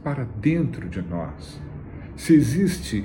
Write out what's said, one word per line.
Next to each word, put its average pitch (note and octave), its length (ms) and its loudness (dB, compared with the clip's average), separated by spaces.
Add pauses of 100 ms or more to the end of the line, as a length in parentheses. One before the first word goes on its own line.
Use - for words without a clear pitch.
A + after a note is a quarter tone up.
para C#3+ 200 -4
dentro C#3+ 680 0
de F2+ 140 -6
nós. E2+ 580 -8 (560)
Se - 160 4
existe D3 720 4